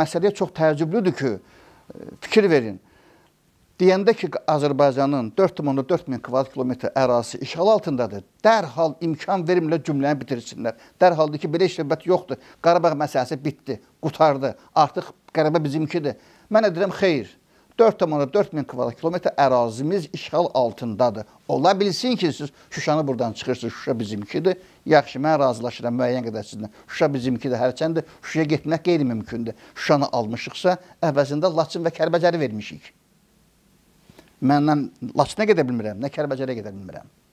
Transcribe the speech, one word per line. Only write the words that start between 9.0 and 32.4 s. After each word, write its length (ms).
imkan 460
vermirlər 400
cümləni 340
bitirsinlər. 560
Dərhal 300
deyir 100
ki, 140
belə 180
söhbət 320
yoxdur. 320
Qarabağ 400
məsələsi 420
bitdi, 360
qurtardı. 500
Artıq 340
Qarabağ 320
bizimkidir. 560
Mən 140
də 80
deyirəm, 240
xeyr. 340
Dörd 180
tam 160
onda 160
dörd 240
min 160
kvadrat 320
kilometr 400
ərazimiz 720
işğal 400
altındadır. 720
Ola 320
bilsin 360
ki, 180
siz 200
Şuşanı 380
buradan 260
çıxırsınız, 400
Şuşa 260
bizimkidir. 580
Yaxşı, 340
mən 200
razılaşıram 580
müəyyən 320
qədər 160
sizinlə. 240
Şuşa 260
bizimkidir, 440
hərçənd 460
Şuşaya 320
getmək 320
qeyri-mümkündür. 720
Şuşanı 360
almışıqsa, 640
əvəzində 480
Laçın 320
və 160
Kəlbəcəri 420
vermişik. 540